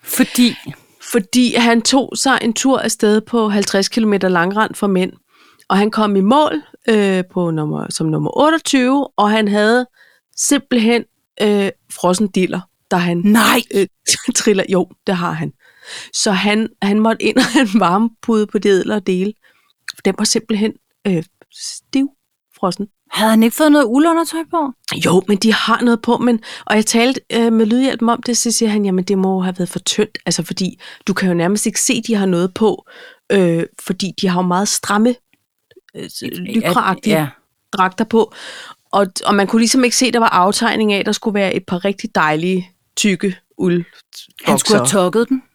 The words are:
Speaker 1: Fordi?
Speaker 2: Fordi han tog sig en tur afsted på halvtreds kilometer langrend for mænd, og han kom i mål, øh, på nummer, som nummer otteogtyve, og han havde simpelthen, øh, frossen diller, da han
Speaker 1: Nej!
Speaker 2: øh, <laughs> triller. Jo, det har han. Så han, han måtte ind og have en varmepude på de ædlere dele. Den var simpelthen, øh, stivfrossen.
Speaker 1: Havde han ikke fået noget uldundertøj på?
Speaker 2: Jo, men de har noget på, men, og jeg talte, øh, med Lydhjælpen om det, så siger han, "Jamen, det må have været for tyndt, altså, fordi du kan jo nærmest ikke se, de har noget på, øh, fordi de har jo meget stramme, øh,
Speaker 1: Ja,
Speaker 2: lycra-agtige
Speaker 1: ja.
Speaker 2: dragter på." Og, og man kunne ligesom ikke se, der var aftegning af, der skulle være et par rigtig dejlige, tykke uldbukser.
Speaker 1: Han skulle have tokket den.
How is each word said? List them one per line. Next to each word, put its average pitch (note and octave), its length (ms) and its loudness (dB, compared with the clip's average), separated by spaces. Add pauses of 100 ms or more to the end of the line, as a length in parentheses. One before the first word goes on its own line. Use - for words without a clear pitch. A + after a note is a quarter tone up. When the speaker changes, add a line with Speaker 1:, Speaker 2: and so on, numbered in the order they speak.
Speaker 1:
Fordi? - 520 0 (580)
Speaker 2:
Fordi A#3+ 420 0
han A#3 280 2
tog - 340 0
sig C4 260 0
en A3+ 100 -2
tur C4 260 0
afsted A3 420 0
på A3 280 -2
halvtreds G3+ 400 0
kilometer G3+ 400 0
langrend F#3 460 0
for - 120 -4
mænd, F#3 260 0 (560)
og F#3+ 100 2
han G#3 120 2
kom G#3 260 0
i G3 40 4
mål, D4 420 2 (260)
øh, G3 440 0
på F3 180 -2
nummer, D3+ 400 -4
som - 160 -4
nummer D#3 320 -2
otteogtyve, C#4 680 2 (100)
og G#3 120 4
han A3 180 2
havde G#3+ 380 2 (500)
simpelthen, A#3+ 680 0 (380)
øh, G3+ 280 0 (220)
frossen F#3 360 0
diller, F#3 320 -2 (300)
da F#3+ 60 0
han F3 280 0
Speaker 1:
Nej! A3 360 4 (140)
Speaker 2:
øh, G3 120 2 (260)
<laughs> - 240 -4
triller. G3 320 2
Jo, F3+ 220 0 (160)
det F#3+ 100 0
har E3+ 160 -4
han. D#3+ 200 -6 (600)
Så - 200 -2
han, G#3 360 0 (140)
han G3+ 180 2
måtte A3 220 2
ind - 140 0
og B3 80 4
have - 180 2 (120)
en A3 60 4
varmepude G#3+ 680 0
på G#3+ 120 -4
de G#3 100 0
ædlere G3+ 320 2
dele. F#3+ 320 -2 (720)
Den F#3+ 140 0
var G#3+ 60 0
simpelthen, G#3+ 480 -2 (340)
øh, F3 160 0 (300)
stivfrossen. - 1300 -6 (240)
Speaker 1:
Havde A3 200 0
han A3 120 6
ikke A3+ 140 2
fået D4+ 160 4
noget D4 160 6
uldundertøj D#4+ 640 0
på? D4 220 -2 (340)
Speaker 2:
Jo, F3+ 220 4
men G#3 100 2
de A3 140 2
har A3 300 -2
noget A#3 200 2
på, A#3+ 160 0
men, A#3 220 0 (260)
og G#3+ 100 2
jeg G#3+ 100 2
talte, A#3+ 340 0 (120)
øh, A#3 200 2
med A3+ 140 4
Lydhjælpen A#3+ 420 0
om A#3 140 -2
det, A#3+ 140 -2
så A#3 140 -2
siger A3+ 180 0
han, G#3 160 0
"Jamen, F#3 200 0
det G3 140 0
må F#3+ 240 0
have F#3 160 -4
været F3+ 100 -4
for - 100 -10
tyndt, - 480 -4
altså, E3+ 160 -4
fordi - 380 -8 (260)
du G3 80 -2
kan F#3+ 140 -2
jo F3+ 60 2
nærmest F3 320 0
ikke - 140 -4
se, A#3+ 220 -2
de A3+ 120 -2
har G3 120 0
noget F3+ 280 0
på, - 320 0 (460)
øh, E3+ 300 2 (180)
fordi F#3 400 -6
de G3 80 0
har F3+ 140 0
jo F#3 40 0
meget F#3 220 0
stramme, A3 460 0 (840)
øh, - 60 -12 (200)
Speaker 1:
Ja, - 60 -10
Speaker 2:
lycra-agtige F#3+ 880 -2
Speaker 1:
ja. D3+ 100 -2 (440)
Speaker 2:
dragter F#3 320 0
på." A3+ 300 0 (580)
Og, G3+ 140 2 (180)
og - 100 2
man G3 120 2
kunne A3+ 140 2
ligesom B3 240 2
ikke A#3+ 120 0
se, B3+ 160 2
der A#3+ 60 2
var A3+ 100 4
aftegning G#3 640 2
af, G3 120 -2
der G#3+ 80 -2
skulle G3+ 220 -4
være G3 200 0
et F3+ 120 -4
par F3+ 180 -6
rigtig G3+ 300 -6
dejlige, F3 560 0 (260)
tykke F#3+ 400 -2 (220)
uldbukser. - 720 -4 (140)
Speaker 1:
Han - 140 2
skulle G#3 200 2
have B2 80 0
tokket G3 420 0
den. C4 140 -2 (120)